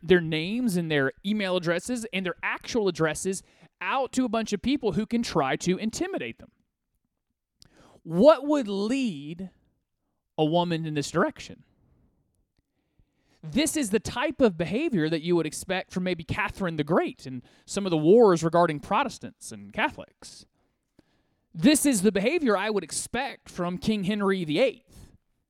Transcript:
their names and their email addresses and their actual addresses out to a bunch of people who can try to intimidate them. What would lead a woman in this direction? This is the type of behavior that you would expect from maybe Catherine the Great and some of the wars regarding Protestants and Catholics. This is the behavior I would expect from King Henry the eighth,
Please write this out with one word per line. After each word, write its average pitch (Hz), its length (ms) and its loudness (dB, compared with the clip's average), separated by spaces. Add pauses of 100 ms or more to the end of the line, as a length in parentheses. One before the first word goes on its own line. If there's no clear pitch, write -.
their 180 180 6
names 175 540 -2
and 165 160 -2
their 135 220 2 (120)
email 196 300 -2
addresses 180 560 -2
and 190 140 -4
their 170 180 -4
actual 214 460 -2
addresses 160 520 -2 (380)
out 233 320 -2
to 254 140 0
a 233 40 -2
bunch 220 220 -2
of 202 100 -4
people 247 300 0
who 202 140 -2
can - 180 -2
try 143 320 0
to 175 220 0
intimidate 220 640 -6
them. - 120 -20 (1500)
What 254 440 6
would 285 220 0
lead 190 800 -4 (880)
a 156 80 4
woman 165 400 0
in 156 80 -6
this 147 180 -4
direction? 190 520 -2 (1800)
This 156 320 0
is 269 140 -2
the 208 100 0
type 285 420 -4
of 202 160 4
behavior 175 520 -2
that 160 120 -2
you 170 140 0
would 165 100 2
expect - 460 -6
from 185 120 -4
maybe 180 200 -4
Catherine 190 540 -4
the 147 80 -2
Great 208 400 0
and 131 160 -10 (240)
some 196 200 -6
of 190 40 -2
the 165 80 2
wars 175 460 8
regarding 165 360 2
Protestants - 720 -4
and 101 220 -16
Catholics. - 720 -8 (1080)
This 240 320 4
is 247 160 2
the 208 100 4
behavior 233 440 0
I 196 140 -2
would 196 140 -2
expect - 680 -8
from 180 280 -6
King 208 280 -2
Henry 196 400 0
the 151 140 0
eighth, - 500 -4 (400)